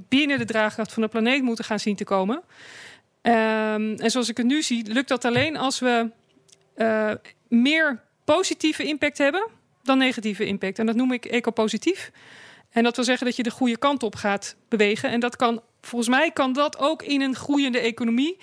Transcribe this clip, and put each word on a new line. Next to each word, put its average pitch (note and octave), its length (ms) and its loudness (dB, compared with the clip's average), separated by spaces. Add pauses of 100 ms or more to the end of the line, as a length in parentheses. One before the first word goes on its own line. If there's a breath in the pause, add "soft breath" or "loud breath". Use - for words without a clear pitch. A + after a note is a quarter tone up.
binnen C#4 300 2
de A#3 60 -4
draagkracht G#3+ 480 -2
van A3+ 100 -2
de G#3+ 60 0
planeet A#3+ 340 0
moeten A#3 220 -2
gaan G#3 160 -4
zien G#3 160 -2
te G3+ 80 -6
komen. G3 380 0 (800 loud breath)
Ehm, A3 720 2
en A3+ 140 0
zoals A#3+ 180 0
ik A#3 80 -8
het A#3+ 100 0
nu D4 160 2
zie, A3+ 300 -4
lukt C4 160 0
dat B3+ 160 -2
alleen B3+ 320 0
als C4 220 -2
we, A#3 320 0 (640)
eh, A3 360 0 (380)
meer C#4 520 2 (240)
positieve D#4 600 2
impact C#4+ 340 -2
hebben D#4 280 2 (360)
dan C4+ 160 4
negatieve A3 480 0
impact. F#3+ 320 -4
En A3+ 80 0
dat A3+ 80 0
noem B3+ 180 2
ik A#3+ 120 -4
ecopositief. A3+ 840 -2 (600 loud breath)
En A#3 120 2
dat A#3+ 140 2
wil B3+ 80 0
zeggen B3+ 220 0
dat A#3+ 100 -2
je B3 60 -2
de A#3 80 -2
goede A#3 280 0
kant C#4+ 240 0
op G#3 140 -4
gaat G3+ 400 -4 (120)
bewegen. G#3+ 420 2
En A#3 100 0
dat A#3+ 160 -2
kan, A#3 260 0 (180)
volgens A#3+ 300 -4
mij D4 200 4
kan C4 220 0
dat C#4+ 260 -2
ook D#4 240 -2
in C#4+ 180 -2
een C4+ 140 -2
groeiende C#4 440 0
economie. A#3+ 640 0